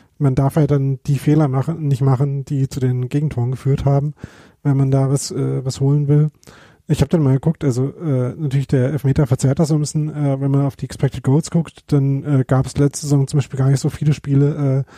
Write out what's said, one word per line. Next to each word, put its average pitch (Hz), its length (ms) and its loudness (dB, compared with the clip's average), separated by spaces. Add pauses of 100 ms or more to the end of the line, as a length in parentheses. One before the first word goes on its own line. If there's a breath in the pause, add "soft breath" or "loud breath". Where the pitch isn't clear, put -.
(180 loud breath)
man 139 180 2
darf 139 200 0
halt 147 160 2
dann 135 340 0
die 139 140 0
Fehler 151 300 2
machen, 143 380 -2
nicht 139 140 0
machen, 139 440 0
die 135 240 -2
zu - 100 -8
den 127 300 -2
Gegentoren 135 420 -2
geführt 135 340 -2
haben, 139 280 0 (500 loud breath)
wenn 139 140 2
man 135 140 2
da 135 180 2
was, 139 220 -2
äh, 135 340 -4
was 131 160 -4
holen 143 260 2
will. 147 240 4 (560 loud breath)
Ich 160 160 2
hab 254 60 -6
dann 170 120 2
mal 135 120 4
geguckt, 156 300 -2
also, 131 340 -2
äh, 131 380 -2
natürlich 139 320 -2
der 131 240 0
Elfmeter 139 360 0
verzerrt 131 320 0
das 160 80 2
so 151 80 0
ein 147 60 2
bisschen, 151 280 -4
äh, 143 320 -2
wenn 139 100 0
man 139 140 2
auf 135 100 -4
die - 100 -12
Expected - 380 -4
Goals 143 280 0
guckt, - 360 -4
dann, 139 360 0
äh, 135 240 0
gab's 131 300 0
letzte 143 280 0
Saison 139 220 2
zum 156 100 -2
Beispiel 131 220 -4
gar 131 100 2
nicht 139 100 2
so 156 100 -2
viele 147 240 2
Spiele, 139 720 0
äh, - 100 -20